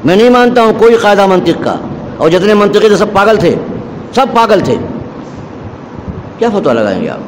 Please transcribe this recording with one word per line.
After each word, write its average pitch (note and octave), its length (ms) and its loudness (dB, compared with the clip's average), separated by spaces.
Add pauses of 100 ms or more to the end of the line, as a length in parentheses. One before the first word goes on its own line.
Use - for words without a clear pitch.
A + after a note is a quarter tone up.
میں E3+ 100 4
نہیں A#3 140 6
مانتا B3 320 4
ہوں A3 160 4
کوئی A#3 180 6
قاعدہ G3+ 300 2
منطق F3+ 380 0
کا، F#2+ 120 -2 (420)
اور D3+ 120 2
جتنے F#3 240 2
منطقی G#3 340 2
تھے G#3 80 6
سب G#3 180 -2
پاگل G3+ 240 2
تھے، E3 180 2 (600)
سب C4+ 180 2
پاگل C#4+ 260 4
تھے۔ - 160 -2 (1600)
کیا A#3 120 0
فتویٰ F#3+ 260 0
لگائیں G2 260 -2
گے D#2 80 -6
آپ؟ B1 180 -10